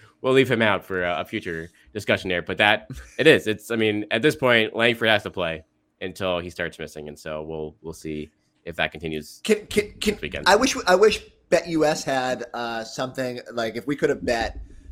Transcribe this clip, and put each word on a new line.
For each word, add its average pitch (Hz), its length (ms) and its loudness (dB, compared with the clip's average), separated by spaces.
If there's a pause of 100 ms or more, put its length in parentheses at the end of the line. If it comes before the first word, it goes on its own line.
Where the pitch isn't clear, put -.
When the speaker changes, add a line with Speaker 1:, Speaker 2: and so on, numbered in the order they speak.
(220)
Speaker 1:
we'll 131 120 2
leave 131 180 6
him 117 100 2
out 101 220 4
for 92 200 -4
a, 87 180 0
a - 40 -8
future 85 440 -8 (240)
discussion 101 360 -2
there, 87 120 0
but 95 160 -6
that, 107 320 4 (140)
Speaker 2:
<laughs> - 140 -14
Speaker 1:
it 127 80 0
is, 123 220 8
it's, 110 240 -4
I 117 60 0
mean, 107 340 0
at 117 100 0
this 151 140 2
point, 117 400 2
Langford 113 320 2
has 107 160 4
to 95 80 -8
play 82 320 -4 (380)
until 92 380 -4
he 87 100 -8
starts 85 280 -6
missing, 76 300 -12
and 73 100 -14
so 78 260 -10
we'll, 78 380 -8
we'll 80 120 -10
see 76 360 -10 (360)
if 82 100 -12
that 80 160 -2
continues 78 520 -10
Speaker 2:
Can, 214 240 0
can, - 340 -4
can, 208 140 0
Speaker 1:
this - 60 -12
weekend. - 260 -6
Speaker 2:
I 190 80 8
wish, 254 200 0 (100)
I 185 100 6
wish 208 260 4 (280)
Bet 170 200 2
U 156 160 2
S 151 180 0
had, 127 500 -2
uh, 117 300 -6
something, 127 560 -6 (140)
like, 113 220 -2
if 117 120 -6
we 143 80 0
could 143 140 2
have 139 160 -2
bet 113 340 -2 (320)